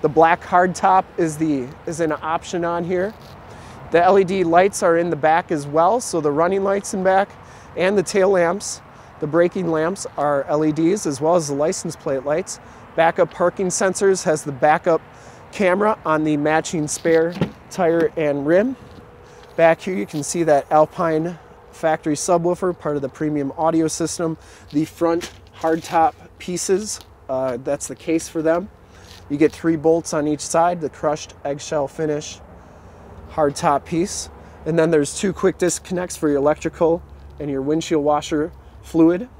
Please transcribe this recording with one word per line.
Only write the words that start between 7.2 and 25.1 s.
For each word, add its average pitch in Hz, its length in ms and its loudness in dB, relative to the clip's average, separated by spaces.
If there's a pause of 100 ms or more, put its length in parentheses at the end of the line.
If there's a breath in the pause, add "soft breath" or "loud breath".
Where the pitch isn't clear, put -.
and 190 200 0
the 180 60 0
tail 196 280 2
lamps, 180 500 -2 (380 loud breath)
the 156 80 -4
braking 170 420 2
lamps 160 380 -2 (100)
are 143 280 0
L 156 200 0
E 151 60 2
Ds, 165 340 0
as 139 160 -4
well 160 140 2
as 156 140 -2
the 143 40 -4
license 156 420 -4
plate 135 300 -6
lights. 156 340 -4 (360 loud breath)
Backup 165 360 2
parking 180 360 0
sensors, 190 560 0
has 156 200 -2
the 147 80 -8
backup 156 500 2 (500 loud breath)
camera 202 520 0
on 156 200 0
the 151 140 0
matching 151 500 -2
spare 165 460 0 (360)
tire 165 480 0
and 143 300 -2
rim. 208 280 2 (800 loud breath)
Back 165 260 4
here 185 120 -6
you 196 120 -4
can 151 180 -6
see 170 200 -2
that 147 280 2
Alpine 160 680 0 (340)
factory 156 440 -2
subwoofer, 175 640 0
part 147 180 -4
of 139 60 -4
the 135 80 -6
premium 147 480 -4
audio 160 300 2
system. 160 500 -4 (340 loud breath)
The 151 140 0
front 170 460 -2 (280)